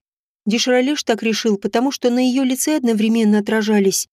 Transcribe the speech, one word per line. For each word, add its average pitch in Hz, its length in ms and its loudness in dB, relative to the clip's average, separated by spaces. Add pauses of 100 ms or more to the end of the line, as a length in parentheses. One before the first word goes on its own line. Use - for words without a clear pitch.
(460)
Деширалеш 254 580 0
так 220 200 -2
решил, 220 340 0
потому 240 340 -2
что - 180 -2
на 240 100 2
ее 254 240 0
лице 269 320 -2
одновременно 226 640 2
отражались 208 720 0